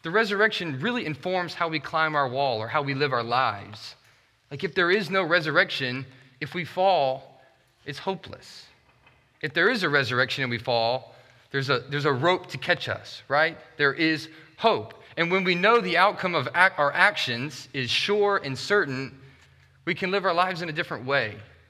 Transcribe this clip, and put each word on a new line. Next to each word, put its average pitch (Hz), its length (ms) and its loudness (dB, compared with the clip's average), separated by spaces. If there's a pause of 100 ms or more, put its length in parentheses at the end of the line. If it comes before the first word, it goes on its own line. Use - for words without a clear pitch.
The 165 80 -6
resurrection 196 680 0
really 233 260 -2
informs 180 480 -4
how 170 140 -2
we 160 120 -2
climb 156 340 0
our 143 140 2
wall 127 300 0
or - 100 -4
how 151 140 0
we 139 100 -2
live 139 220 0
our 120 80 0
lives. 113 720 -2 (560)
Like, 143 120 -8
if 185 120 -6
there 175 160 2
is 196 180 2
no 190 140 2
resurrection, 151 840 0 (380)
if 143 100 -10
we 175 140 -6
fall, 156 760 0 (460)
it's 143 120 -10
hopeless. - 680 -10 (760)
If 151 140 -8
there 175 160 4
is 240 120 0
a 175 60 2
resurrection 131 560 2
and 123 60 -2
we 120 80 -2
fall, 117 560 0 (380)
there's 135 180 -2
a, 127 80 4 (100)
there's 143 160 -4
a 147 80 4
rope 175 360 2
to 135 100 -10
catch 160 320 -2
us, - 380 -10
right? 156 280 2 (220)
There 139 160 4
is 160 340 0 (300)
hope. 151 340 2 (240)
And 170 140 0
when 190 120 2
we 180 120 2
know 208 260 6
the 180 160 -2
outcome 185 380 2
of 139 140 0
ac-, 185 280 4
our 143 160 2
actions 151 800 0
is 131 160 -4
sure 202 560 2
and 131 140 -6
certain, 135 600 -2 (680)
we 185 80 -2
can 185 160 -4
live 190 160 0
our 185 80 2
lives 180 260 0
in 175 80 -6
a 156 40 -8
different 151 340 -6
way 120 320 0 (320)